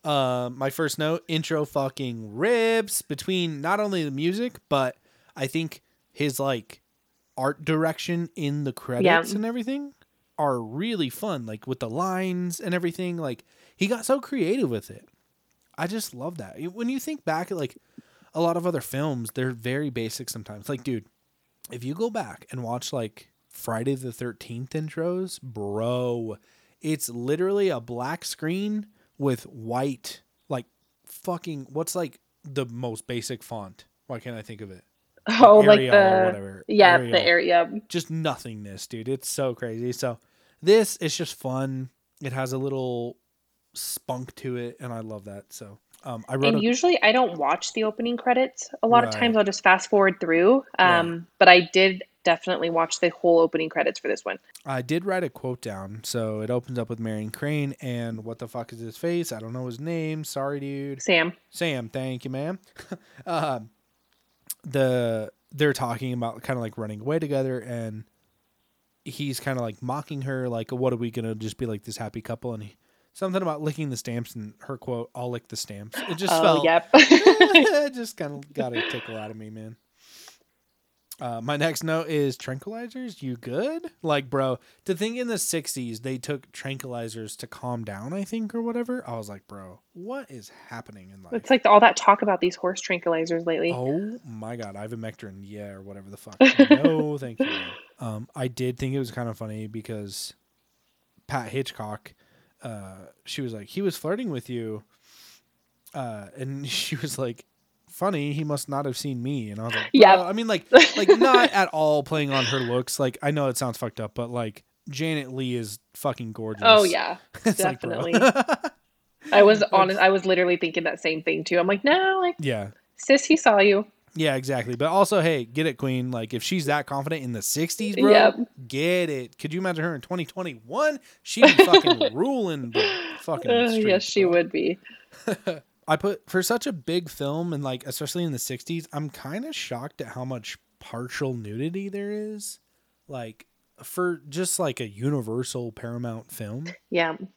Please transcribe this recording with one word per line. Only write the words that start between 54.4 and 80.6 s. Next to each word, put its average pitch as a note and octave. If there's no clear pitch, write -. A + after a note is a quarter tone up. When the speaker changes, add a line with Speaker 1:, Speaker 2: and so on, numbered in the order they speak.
Speaker 1:
I C3+
did D3+
write F#3
a C3+
quote B2+
down. G2+
So A2
it A2
opens B2
up A2+
with A#2
Marion A2
Crane C#3+
and A#2
what A2+
the A#2+
fuck A#2
is A2+
his A2+
face? E3+
I A2
don't A2+
know B2+
his A#2+
name. D#3
Sorry, C#3
dude. C#3
Speaker 2:
Sam. F3
Speaker 1:
Sam. C3
Thank C3
you, B2+
ma'am. D3+
<laughs> -
Um, C#3+
the, B2
they're D3
talking B2
about A#2
kinda, C3
like, A2
running G#2+
away C#3+
together, C3+
and A2+
he's C#3
kinda, C3
like, A2
mocking C3+
her, C3
like, A2+
"What B2+
are A#2+
we A#2
gonna A2+
just G#2+
be, C3
like, G#2+
this A2+
happy A2+
couple?" A#2
And G#2+
he, G2+
something F#3+
about D#3
licking D3+
the B2
stamps, A#2+
and G#2+
her C3+
quote, A#2
"I'll B2
lick A#2+
the -
stamps." G#2
It E3
just F#3+
Speaker 2:
Oh, D#3+
Speaker 1:
felt D#3+
Speaker 2:
yep. E3
<laughs> -
Speaker 1:
<laughs> -
it E4+
just A#3+
kinda C#3+
got A#2+
a A#2
tickle A#2
out G#2+
of A2
me, G#2+
man. A2